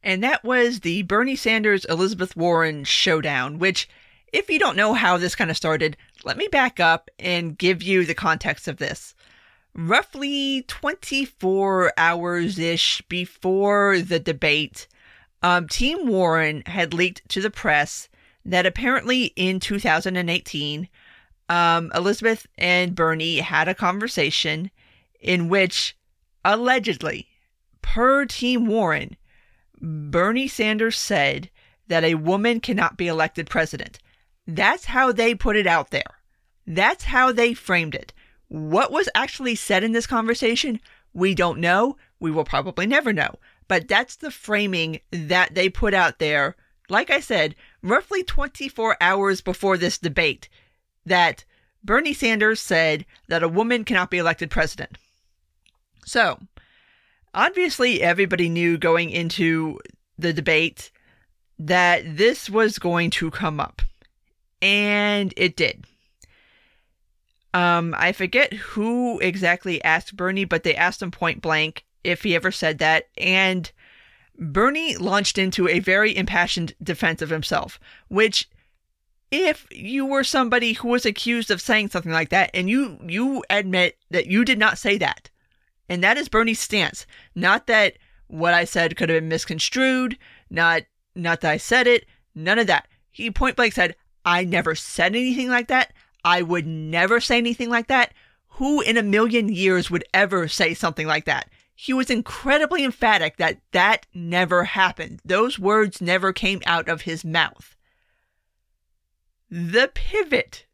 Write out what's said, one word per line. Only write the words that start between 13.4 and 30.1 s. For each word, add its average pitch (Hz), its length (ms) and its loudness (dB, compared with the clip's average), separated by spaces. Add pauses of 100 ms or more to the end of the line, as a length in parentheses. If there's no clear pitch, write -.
the 175 200 -2
debate, 151 680 -2 (560)
um, 175 240 2
Team 302 400 -2
Warren 160 580 2
had 170 300 -4
leaked 180 340 -2
to 190 120 -4
the 208 100 -2
press - 580 -2 (360)
that 180 200 0
apparently 247 600 0 (100)
in 185 240 0
two 202 180 -4
thousand 175 380 0
and 175 140 -2
eighteen, 151 600 -6 (600)
um, 170 440 2
Elizabeth 214 540 0 (100)
and 180 380 2
Bernie 160 420 0
had 156 300 0
a 190 80 -2
conversation 180 960 -2 (480)
in 175 280 0
which, 190 480 0 (480)
allegedly, 220 840 0 (560)
per 175 420 2
Team 247 400 -2
Warren, 180 500 0 (640)
Bernie 170 680 -2